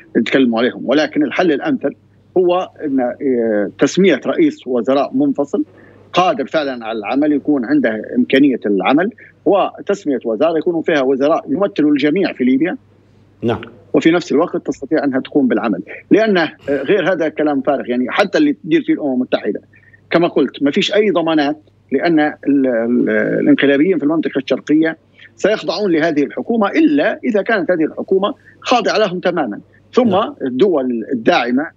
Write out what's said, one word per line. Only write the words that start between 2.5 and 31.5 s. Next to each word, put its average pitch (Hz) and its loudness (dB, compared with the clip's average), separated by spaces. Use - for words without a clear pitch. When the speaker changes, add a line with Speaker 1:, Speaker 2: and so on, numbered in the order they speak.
Speaker 1:
أن، 135 -2
آه، 117 0
تسمية 143 2
رئيس 147 0
وزراء 127 0
منفصل 143 0
قادر 170 0
فعلًا 135 -4
على 113 -6
العمل، 135 0
يكون 143 0
عنده 117 0
إمكانية 135 2
العمل، 110 2
وتسمية 156 0
وزارة 139 0
يكونوا 165 -2
فيها 156 0
وزراء 139 0
يمثلوا 156 0
الجميع 147 0
في - -4
ليبيا. 135 2
Speaker 2:
نعم. 110 -2
Speaker 1:
وفي 160 2
نفس 175 0
الوقت - 0
تستطيع 143 -4
أنها 131 -2
تقوم - 0
بالعمل، 107 -2
لأن، 208 4
آه، 156 0
غير 151 0
هذا 165 -2
كلام 147 -2
فارغ 127 -2
يعني، 123 -2
حتى 185 0
اللي 147 4
تدير 160 -2
فيه 160 -2
الأمم 143 -2
المتحدة 123 -4
كما 170 4
قلت - -2
ما 143 2
فيش - 0
أي 214 2
ضمانات، 160 0
لأن 151 2
ال-، 151 0
ال-، 120 0
الانقلابيين 143 2
في 143 -2
المنطقة 151 -2
الشرقية 151 -2
سيخضعون 190 -2
لهذه 151 0
الحكومة 208 -2
إلا 285 2
إذا 208 0
كانت 190 0
هذه 165 0
الحكومة 190 -2
خاضعة 202 0
لهم 180 0
تمامًا. 160 -2
ثم 247 4
Speaker 2:
نعم. 220 0
Speaker 1:
الدول 131 0
الداعمة، 127 0